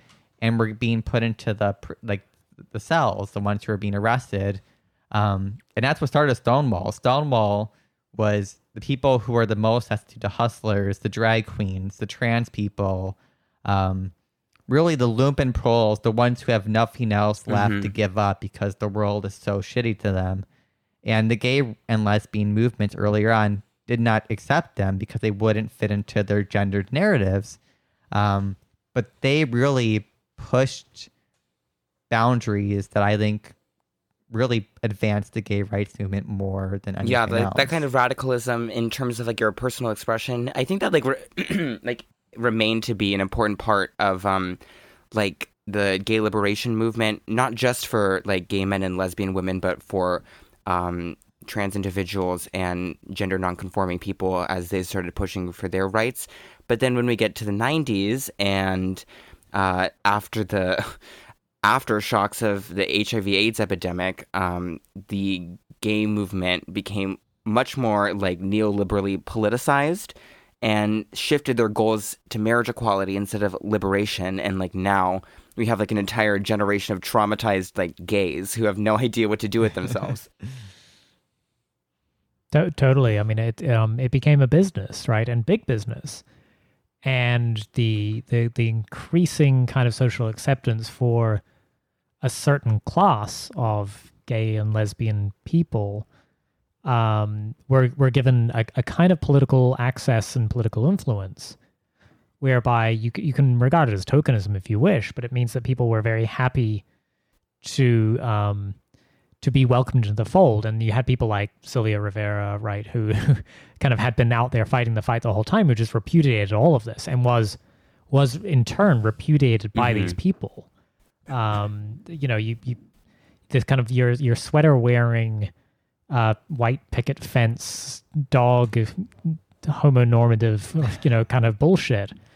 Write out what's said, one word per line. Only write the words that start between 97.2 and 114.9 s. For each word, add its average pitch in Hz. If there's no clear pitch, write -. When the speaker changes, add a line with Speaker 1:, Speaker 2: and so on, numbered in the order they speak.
Speaker 3:
were, 131
were 135
given 123
a, 117
a 127
kind 185
of 165
political 131
access 120
and 113
political 117
influence, 104
whereby 120
you 113
c-, 202
you 156
can 127
regard 135
it 107
as 92
tokenism 107
if 92
you 107
wish, 147
but 120
it 120
means 123
that 123
people 123
were 113
very 113
happy 117
to, 117
um, 104
to -
be 131
welcomed 123
into 104
the 117
fold. 113
And 110
you 113
had 127
people 127
like 104
Sylvia 107
Rivera, 104
right, 104
who 110
<laughs> -
kind 135
of 110
had 113
been 120
out 120
there 113
fighting 113